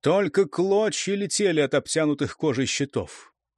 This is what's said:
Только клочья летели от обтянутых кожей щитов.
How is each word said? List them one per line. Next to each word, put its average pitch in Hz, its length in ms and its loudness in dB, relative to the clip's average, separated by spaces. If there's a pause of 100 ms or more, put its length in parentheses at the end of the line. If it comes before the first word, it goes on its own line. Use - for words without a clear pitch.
Только 190 440 2
клочья 196 680 0
летели 202 480 0
от 139 140 0
обтянутых 147 600 0
кожей 135 300 0
щитов. - 680 -6 (240)